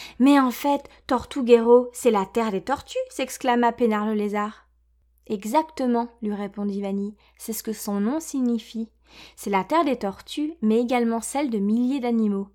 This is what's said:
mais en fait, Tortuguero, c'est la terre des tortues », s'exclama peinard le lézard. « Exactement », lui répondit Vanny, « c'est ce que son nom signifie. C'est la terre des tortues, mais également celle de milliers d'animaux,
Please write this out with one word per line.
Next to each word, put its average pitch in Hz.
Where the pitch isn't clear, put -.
mais 277
en 254
fait, 285
Tortuguero, 240
c'est -
la 196
terre 220
des 190
tortues », -
s'exclama 240
peinard 220
le 220
lézard. « 208
Exactement », 240
lui 208
répondit 202
Vanny, « 202
c'est -
ce 220
que 220
son 202
nom 240
signifie. 240
C'est -
la 196
terre 311
des 269
tortues, 294
mais 220
également 233
celle 277
de 226
milliers 240
d'animaux, 214